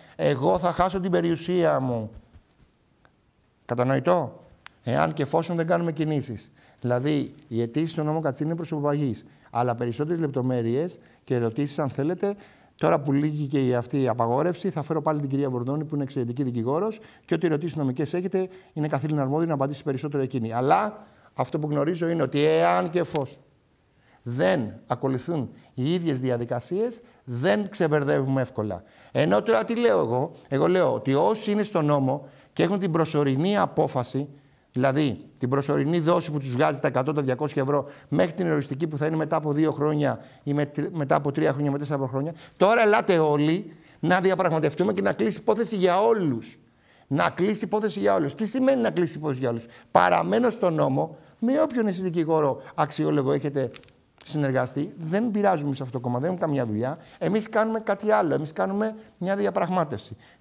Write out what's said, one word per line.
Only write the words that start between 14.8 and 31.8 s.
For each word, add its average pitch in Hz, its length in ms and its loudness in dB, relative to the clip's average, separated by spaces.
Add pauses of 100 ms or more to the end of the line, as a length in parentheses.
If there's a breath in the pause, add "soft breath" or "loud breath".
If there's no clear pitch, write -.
φέρω 160 200 -2
πάλι 156 180 0
την 143 100 -4
κυρία 139 200 0
Βορδώνη, 131 360 -4
που 151 100 -6
είναι 143 80 -2
εξαιρετική 127 400 -4
δικηγόρος, 135 560 -2 (260 loud breath)
και - 80 -4
ό,τι 165 140 2
ερωτήσεις 151 280 -2
νομικές 139 380 -2
έχετε, 185 360 -2 (240 loud breath)
είναι 151 140 -2
καθήλυνα 151 340 -2
αρμόδια 147 260 0
να 160 60 -2
απαντήσει 139 300 -2
περισσότερο 143 400 -2
εκείνη. 117 300 -4
Αλλά 170 520 2 (280 loud breath)
αυτό 143 260 -4
που 151 100 -4
γνωρίζω 156 380 0
είναι 165 140 0
ότι 143 220 2
εάν 170 460 4
και 165 100 0
εφόσον 147 380 -4 (840 soft breath)
δεν 120 500 0 (140)
ακολουθούν 131 600 -2 (240 loud breath)
οι 139 200 0
ίδιες 165 260 0
διαδικασίες, 127 800 -2 (220 soft breath)
δεν 190 460 0
ξεμπερδεύουμε 143 720 2
εύκολα. 107 420 -4 (280 loud breath)
Ενώ 170 320 2
τώρα 220 220 2
τι 226 100 -4
λέω 226 240 2
εγώ; 127 320 0 (160 loud breath)
Εγώ 139 200 2
λέω 170 260 2
ότι 127 200 -2
όσοι 208 380 2
είναι 208 120 2
στο 190 180 -2